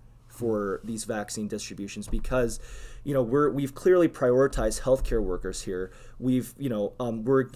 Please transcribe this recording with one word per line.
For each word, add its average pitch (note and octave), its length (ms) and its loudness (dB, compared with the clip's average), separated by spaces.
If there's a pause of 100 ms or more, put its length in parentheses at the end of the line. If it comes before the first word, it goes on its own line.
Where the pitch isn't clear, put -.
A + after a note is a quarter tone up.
(280)
for G#2+ 560 -2
these A2 180 -8
vaccine G#2+ 460 -6
distributions G2+ 580 -10
because, A#2 540 0 (420)
you C#3+ 100 -4
know, C3+ 100 2
we're, C#3 280 4
we've C3+ 240 -4
clearly F3+ 340 6
prioritized B2 760 2
healthcare B2+ 400 2
workers F#2 400 -4
here. F#2 280 -6 (300)
We've, B2+ 360 0
you C3+ 120 -6
know, G#2 320 -2
um, A2+ 240 -4
we're C3+ 320 4